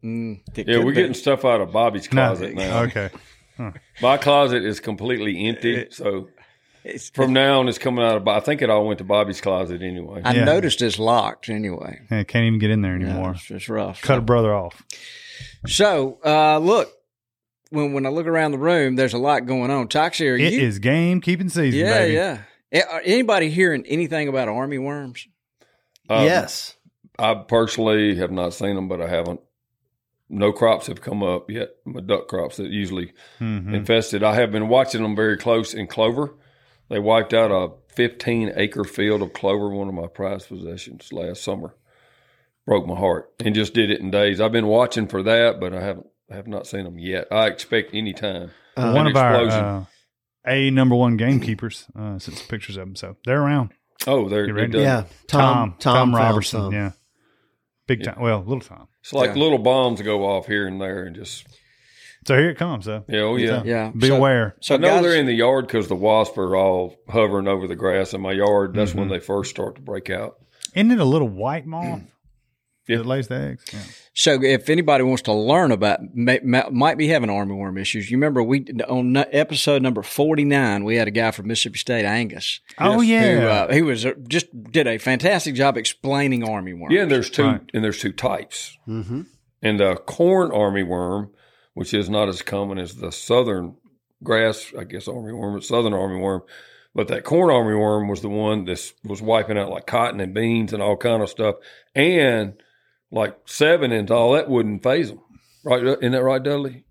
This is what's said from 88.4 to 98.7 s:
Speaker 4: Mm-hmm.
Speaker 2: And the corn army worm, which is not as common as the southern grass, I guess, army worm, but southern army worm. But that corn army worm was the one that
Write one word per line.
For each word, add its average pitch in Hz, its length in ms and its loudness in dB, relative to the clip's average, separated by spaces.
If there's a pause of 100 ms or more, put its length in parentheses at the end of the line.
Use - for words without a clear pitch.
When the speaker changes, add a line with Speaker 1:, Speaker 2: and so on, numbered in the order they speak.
Speaker 4:
Mm-hmm. 113 340 -8 (380)
Speaker 2:
And 107 200 0
the 95 160 4
corn 180 560 2
army 101 320 2
worm, 90 460 -4 (420)
which 87 200 -8
is 101 160 0
not 104 200 0
as 90 120 -6
common 101 380 -6
as 90 160 -10
the 85 160 -10
southern 107 640 -2 (480)
grass, 113 560 -2
I - 60 -10
guess, - 240 -12
army 113 240 -10
worm, 104 220 -6
but 98 100 -8
southern 117 280 0
army 95 280 -2
worm. 95 220 -2 (520)
But 110 140 -2
that - 160 -4
corn 170 260 4
army 113 240 4
worm 107 320 2
was 98 140 -4
the 104 80 -8
one 107 380 -2
that 90 260 -8 (120)